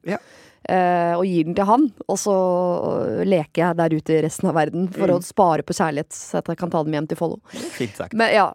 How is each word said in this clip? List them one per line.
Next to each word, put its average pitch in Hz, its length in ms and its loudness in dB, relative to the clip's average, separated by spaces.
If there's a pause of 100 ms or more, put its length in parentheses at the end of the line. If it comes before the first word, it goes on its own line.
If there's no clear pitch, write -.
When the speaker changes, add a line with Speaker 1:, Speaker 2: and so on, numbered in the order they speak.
Speaker 1:
Ja. - 120 -4 (480)
Speaker 2:
Eh, 180 520 2
og 190 80 0
gir 175 180 2
den 170 100 -2
til 196 120 0
han, 240 160 4 (260)
og 196 80 -2
så, 202 160 -2 (880)
eh, 180 80 0
leker 165 320 0
jeg 170 160 2
der 165 220 2
ute 160 180 0
i 156 80 2
resten 175 240 -2
av 170 60 0
verden 165 360 0
for 196 180 -2
Speaker 1:
Mm. 175 100 4
Speaker 2:
å 175 40 -6
spare 170 400 2
på - 140 -6
kjærlighet, 156 320 -2
så - 300 -8
at - 80 -6
jeg 165 100 -4
kan 170 140 -6
ta 170 120 0
dem 156 120 -4
hjem 151 140 -2
til 165 100 -6
Follo. 170 220 -4 (100)
Speaker 1:
Fint 247 440 -8
sagt. 87 200 -10
Speaker 2:
Men, 220 180 2
ja. 98 220 4